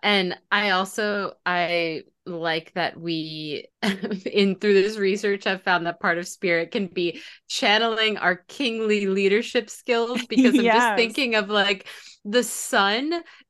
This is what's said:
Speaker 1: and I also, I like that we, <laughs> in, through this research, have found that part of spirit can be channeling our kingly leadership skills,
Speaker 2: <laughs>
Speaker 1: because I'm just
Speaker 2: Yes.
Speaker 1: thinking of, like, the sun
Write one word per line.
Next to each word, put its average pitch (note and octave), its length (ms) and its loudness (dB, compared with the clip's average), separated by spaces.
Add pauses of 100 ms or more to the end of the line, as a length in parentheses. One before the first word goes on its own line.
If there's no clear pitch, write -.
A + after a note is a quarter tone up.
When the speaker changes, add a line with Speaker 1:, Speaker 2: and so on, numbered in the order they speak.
Speaker 1:
and F#3+ 360 0 (120)
I G#3 200 0
also, G3 640 -2 (100)
I E3+ 580 -2 (240)
like E3 480 -4
that E3 240 -4
we, D#3 760 -8
<laughs> - 80 -12
in, G3 760 0
through G#3 180 2
this G#3 240 2
research, G3+ 460 -2
have F#3+ 180 -2
found F3 240 0
that E3+ 140 -6
part E3+ 180 0
of F3+ 100 -8
spirit E3+ 440 -2
can G3+ 160 -2
be F3 320 -4 (280)
channeling A3 680 2
our F3+ 180 2 (120)
kingly A3 580 0
leadership G3+ 640 0
skills, A#3 560 -2
Speaker 2:
<laughs> - 20 -20
Speaker 1:
because B3 300 6
I'm A#3 60 4
just - 0 -
Speaker 2:
Yes. A3+ 320 4
Speaker 1:
thinking A3+ 400 0
of, G3+ 120 0
like, G3+ 400 2 (380)
the A#3 160 2
sun B3 800 0 (280)